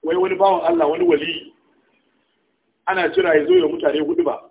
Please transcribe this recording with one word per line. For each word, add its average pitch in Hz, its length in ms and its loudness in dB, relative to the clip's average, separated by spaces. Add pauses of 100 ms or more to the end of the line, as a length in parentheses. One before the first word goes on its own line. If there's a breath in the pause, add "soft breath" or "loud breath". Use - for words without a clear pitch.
Wai 160 120 -2
wani 185 200 0
bawan 185 300 2
Allah, 165 220 2
wani 165 180 0
wali 156 480 -2 (1300)
ana 180 240 -2
jira 170 260 0
ya 147 100 2
zo 175 100 2
ya 165 120 4
mutane - 320 -2
hudu 156 240 -2
ba. 127 260 -4